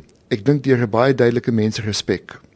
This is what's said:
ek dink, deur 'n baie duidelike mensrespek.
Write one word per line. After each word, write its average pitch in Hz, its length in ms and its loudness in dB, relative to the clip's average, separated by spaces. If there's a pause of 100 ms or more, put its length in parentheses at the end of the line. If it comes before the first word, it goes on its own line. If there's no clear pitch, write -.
(320)
ek 104 140 -4
dink, 143 180 2
deur 127 220 2
'n 101 40 -6
baie 123 240 2
duidelike 120 380 0
mensrespek. 107 840 -4 (180)